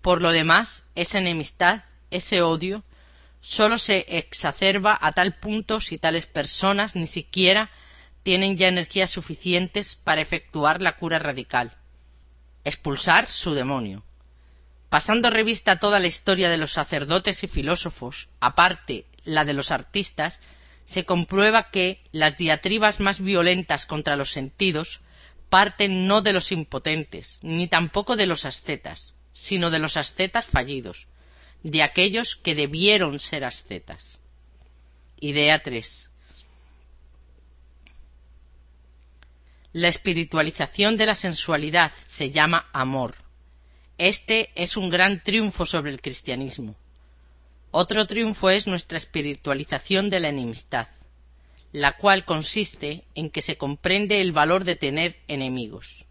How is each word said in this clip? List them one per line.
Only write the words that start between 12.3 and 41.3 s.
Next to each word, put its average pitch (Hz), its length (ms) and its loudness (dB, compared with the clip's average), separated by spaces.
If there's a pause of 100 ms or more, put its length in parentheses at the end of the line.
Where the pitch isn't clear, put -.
Expulsar 160 640 2
su - 240 -4
demonio. 127 540 -4 (800)
Pasando 226 400 2
revista 220 440 2
a 180 60 2
toda 208 200 2
la 180 80 2
historia 185 420 0
de 170 80 2
los 156 160 -4
sacerdotes 160 720 -2
y - 20 -8
filósofos, 147 840 -6 (100)
aparte 156 640 0 (180)
la 156 220 0
de 147 80 -2
los 139 180 -4
artistas, 165 680 -4 (460)
se 185 180 -4
comprueba 196 680 2
que 185 400 -2
las 156 260 2
diatribas 190 640 2
más 196 220 0
violentas 180 680 2
contra 151 300 -2
los 139 160 -4
sentidos 151 680 -4 (460)
parten 190 600 2
no 208 120 6
de 208 120 2
los 180 180 0
impotentes, 156 920 -6
ni 165 260 -4
tampoco 180 480 0
de 208 100 2
los 170 180 -2
ascetas, - 680 -10 (180)
sino 180 380 -2
de 160 80 0
los 156 180 -2
ascetas 185 500 -2
fallidos, 127 600 -4 (560)
de 156 220 2
aquellos 190 500 2
que 156 220 -4
debieron 156 640 2
ser 143 240 -8
ascetas. - 760 -14 (1000)
Idea 147 420 4
tres. - 480 -10 (3500)
La 170 140 0
espiritualización 170 1120 0
de 214 100 2
la 214 80 2
sensualidad 156 800 0 (160)